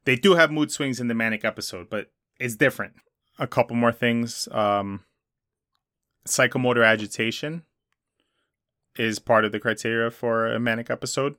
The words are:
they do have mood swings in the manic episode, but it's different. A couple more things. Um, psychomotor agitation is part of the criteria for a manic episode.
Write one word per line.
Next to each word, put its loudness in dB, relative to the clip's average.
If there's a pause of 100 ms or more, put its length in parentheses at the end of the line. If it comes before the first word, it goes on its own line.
they 4
do 6
have 6
mood -2
swings -4
in -4
the -2
manic -2
episode, -6
but -8 (280)
it's -6
different. 0 (460)
A -4
couple 0
more 4
things. -2
Um, 0 (1200)
psychomotor 2
agitation -2 (1300)
is -2
part 4
of -2
the -4
criteria -2
for -2
a -4
manic -4
episode. -4